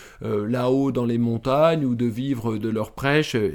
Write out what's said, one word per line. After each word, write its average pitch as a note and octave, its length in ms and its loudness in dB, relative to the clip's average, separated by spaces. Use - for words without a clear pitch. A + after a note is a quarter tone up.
euh, G#2+ 240 -2
là-haut B2+ 460 0
dans B2 120 0
les A#2 120 0
montagnes C3 640 2
ou B2+ 100 0
de A#2+ 120 0
vivre A#2 520 -2
de A2 120 -4
leur G#2+ 220 -2
prêche. D3 440 0